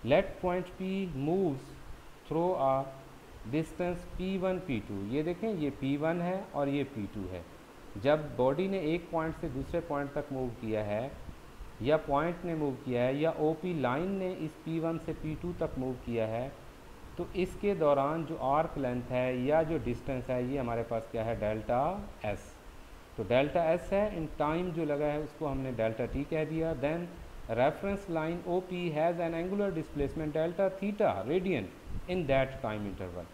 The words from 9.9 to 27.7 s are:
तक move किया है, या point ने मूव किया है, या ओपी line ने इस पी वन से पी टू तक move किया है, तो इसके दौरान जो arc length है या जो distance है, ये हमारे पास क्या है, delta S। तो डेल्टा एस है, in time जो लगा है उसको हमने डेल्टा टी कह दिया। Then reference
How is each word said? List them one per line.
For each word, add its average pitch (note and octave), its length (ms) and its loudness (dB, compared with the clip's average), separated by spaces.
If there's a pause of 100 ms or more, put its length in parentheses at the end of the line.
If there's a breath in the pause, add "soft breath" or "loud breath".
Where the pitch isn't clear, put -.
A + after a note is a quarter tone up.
तक C#3+ 180 -2
move C3 180 0 (120)
किया A2 220 0
है, G#2+ 280 0 (680)
या D3 160 6
point D3+ 480 2
ने E3 100 0
मूव D3 180 0 (120)
किया A#2+ 180 2
है, C3+ 160 4
या D#3 200 4
ओपी D#3+ 420 2
line C#3+ 360 2
ने F#3 180 0
इस D#3 160 -4 (140)
पी E3 140 0
वन E3 260 0
से D#3 80 -2
पी D#3 280 -4
टू F3 180 -4
तक D#3 180 -2
move C3 160 -2 (120)
किया A2+ 220 0
है, A#2+ 240 -2 (680)
तो E3+ 180 -4
इसके F#3+ 400 2
दौरान D3+ 500 6
जो D3+ 120 -4 (140)
arc D#3+ 260 2
length B2 340 -2
है B2+ 340 2
या D3+ 180 6
जो D#3+ 220 0
distance B2 440 -2
है, B2+ 120 2 (100)
ये C#3+ 60 0
हमारे A#2 340 0
पास A2+ 200 -2
क्या A2+ 120 0
है, A2+ 160 0
delta A2 440 2 (420)
S। G2+ 260 -4 (680)
तो A2+ 60 -2
डेल्टा C#3 480 4
एस E3+ 200 2
है, G3+ 160 4 (100)
in D#3 120 -2 (120)
time E3 340 2
जो E3 100 0
लगा D3 200 2
है D3 180 0
उसको D3 240 -6
हमने C3 260 -2
डेल्टा A2 320 2
टी C3+ 260 -2
कह D#3 140 2
दिया। D#3+ 360 0
Then E3 260 0 (440)
reference D3+ 580 2